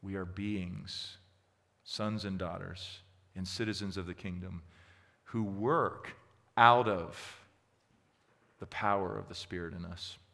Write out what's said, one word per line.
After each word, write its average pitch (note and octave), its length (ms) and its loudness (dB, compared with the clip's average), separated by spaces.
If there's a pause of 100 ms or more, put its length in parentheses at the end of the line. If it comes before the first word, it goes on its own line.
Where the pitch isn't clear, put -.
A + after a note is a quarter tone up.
We G2 120 -6
are F#2+ 100 -4
beings, F#2+ 920 -6 (680)
sons G#2+ 420 -4
and F#2+ 140 -4
daughters, F#2 640 -8 (340)
and F#2 120 -6
citizens G2 500 -2
of F2+ 100 -4
the F2+ 80 -6
kingdom F2+ 480 -8 (640)
who A2+ 180 -2
work G#2+ 680 0 (440)
out A#2+ 300 12
of F2 500 -4 (1200)
the G2 60 -10
power G2+ 500 0
of G2 140 -8
the F#2+ 60 -10
Spirit F2 400 -8
in E2+ 100 -8
us. - 320 -12 (160)